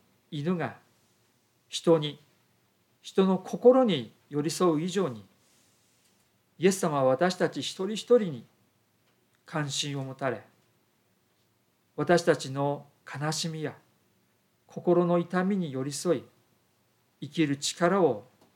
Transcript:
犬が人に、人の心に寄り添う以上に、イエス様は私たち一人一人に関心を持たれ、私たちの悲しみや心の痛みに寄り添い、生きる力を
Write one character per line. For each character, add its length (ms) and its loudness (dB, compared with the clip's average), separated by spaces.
犬 260 -4
が 180 -6
人 300 2
に、 220 -6
人 240 2
の 120 2
心 460 4
に 300 0
寄 120 -2
り 100 -2
添 200 2
う 100 0
以 80 -4
上 200 -2
に、 160 -14
イ 80 4
エ 40 4
ス 80 -2
様 180 -2
は 80 2
私 300 2
た 140 0
ち 120 -8
一 240 -8
人 60 -6
一 140 -6
人 140 6
に 260 -8
関 240 -4
心 300 -6
を 40 -6
持 100 -10
た 160 -4
れ、 140 -6
私 280 2
た 140 2
ち 140 -10
の 340 -4
悲 260 -8
し 180 -6
み 140 -10
や 100 -8
心 380 2
の 120 2
痛 260 -2
み 140 0
に 140 -4
寄 120 -4
り 80 -6
添 260 -2
い、 60 -10
生 60 -12
き 180 0
る 120 -2
力 440 0
を 240 0